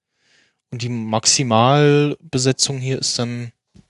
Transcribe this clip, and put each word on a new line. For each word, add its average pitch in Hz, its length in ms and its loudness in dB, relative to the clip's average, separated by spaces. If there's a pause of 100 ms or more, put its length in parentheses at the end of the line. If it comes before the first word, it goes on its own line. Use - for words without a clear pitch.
(720)
Und 120 120 -10
die 120 80 -6
Maximalbesetzung 131 1900 2
hier 131 200 -4
ist - 200 -6
dann, 120 340 -8 (380)